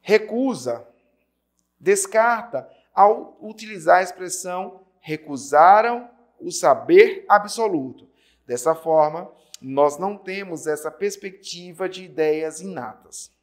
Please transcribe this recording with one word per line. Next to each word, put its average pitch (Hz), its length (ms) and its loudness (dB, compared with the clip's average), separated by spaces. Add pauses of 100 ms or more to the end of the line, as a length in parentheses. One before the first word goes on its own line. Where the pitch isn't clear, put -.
recusa, 214 840 -2 (920)
descarta, 214 880 -2 (240)
ao - 460 2
utilizar 214 580 0
a 185 40 2
expressão 185 800 -10 (180)
recusaram 165 1080 2 (280)
o 175 140 -12
saber 170 760 4
absoluto. 202 800 -2 (380)
Dessa 127 280 -2
forma, 160 560 -2 (300)
nós 143 360 0
não 196 200 -6
temos 185 500 -12
essa 151 240 -6
perspectiva 185 1000 -10
de 185 160 -14
ideias 156 560 -4
inatas. - 720 -16 (100)